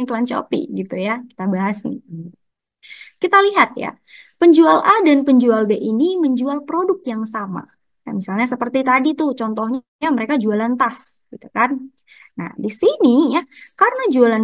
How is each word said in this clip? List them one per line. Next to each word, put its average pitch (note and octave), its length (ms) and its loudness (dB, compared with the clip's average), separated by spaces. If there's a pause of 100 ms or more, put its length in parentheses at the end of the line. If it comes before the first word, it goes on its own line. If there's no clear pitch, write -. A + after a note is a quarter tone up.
iklan A#3+ 240 -4
Shopee - 480 -6
gitu F#3+ 240 -6
ya? A3 240 -4
Kita - 240 -10
bahas G3 400 -2
nih. - 160 -10 (1120)
Kita F#4 240 4
lihat G4 400 2
ya, - 160 -8 (400)
penjual D#4+ 480 6
A G#4+ 240 4
dan C#4 160 4
penjual A#3+ 400 4
B G#3 160 0
ini D4 400 0
menjual C#4+ 480 -2
produk F4 400 -2
yang A3 160 -6
sama. G3+ 400 -8 (400)
Nah, A3+ 160 -10
misalnya F#3+ 240 -4
seperti B3 400 -4
tadi C4 320 0
tuh, D4+ 160 -2
contohnya A3+ 480 -6 (320)
mereka A#3+ 240 -2
jualan A3 400 -2
tas, - 560 -6
gitu - 160 -20
kan? B3+ 320 -4 (560)
Nah, - 240 -10
di - 80 -6
sini C#4+ 720 2
ya, - 20 -2 (380)
karena B4+ 320 0
jualan A#3 320 2